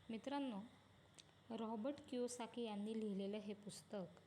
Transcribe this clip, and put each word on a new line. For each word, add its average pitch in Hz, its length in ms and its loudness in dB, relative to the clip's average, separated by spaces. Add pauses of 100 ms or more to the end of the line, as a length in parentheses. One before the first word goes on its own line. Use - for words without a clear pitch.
मित्रांनो, 254 500 0 (960)
रॉबर्ट 226 540 0
कियोसाकी 240 520 0
यांनी 220 380 2
लिहिलेलं 202 380 4
हे 208 160 -2
पुस्तक, - 720 -4